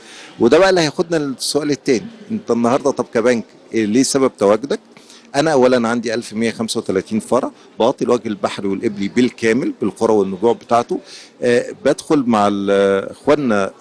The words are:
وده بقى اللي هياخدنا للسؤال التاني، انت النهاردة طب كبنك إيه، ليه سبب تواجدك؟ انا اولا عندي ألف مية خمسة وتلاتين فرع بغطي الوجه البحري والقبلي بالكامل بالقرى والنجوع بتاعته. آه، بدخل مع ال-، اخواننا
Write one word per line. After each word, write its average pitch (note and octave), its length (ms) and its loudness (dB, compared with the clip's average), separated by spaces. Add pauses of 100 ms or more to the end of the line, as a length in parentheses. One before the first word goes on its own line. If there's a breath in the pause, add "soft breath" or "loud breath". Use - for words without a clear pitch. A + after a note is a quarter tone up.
(400 loud breath)
وده A#2+ 200 4
بقى F#3+ 100 6
اللي F3+ 120 2
هياخدنا E3 360 -2
للسؤال D3 540 -4
التاني، B2 340 -2 (260)
انت A2+ 200 -6
النهاردة B2 400 0
طب A#2+ 220 -4
كبنك A#2 300 0 (300)
إيه، A2 120 0
ليه A2+ 180 2
سبب C3+ 360 0
تواجدك؟ A2 400 0 (560 loud breath)
انا D#3 180 0
اولا B2+ 340 4
عندي A#2 260 -2
ألف A#2 200 -8
مية A2 180 -2
خمسة A2+ 260 -6
وتلاتين G2+ 420 -4
فرع C4 320 -2 (280 loud breath)
بغطي B2 260 0
الوجه A#2 220 -2
البحري G2+ 400 -6
والقبلي G2 400 -4
بالكامل B2 760 0
بالقرى A2 320 0
والنجوع G2 400 0
بتاعته. A#2+ 460 -2 (420 loud breath)
آه، B2 240 0 (200)
بدخل D3 420 0
مع G#2 240 4
ال-، G2 600 0
اخواننا A#2 680 0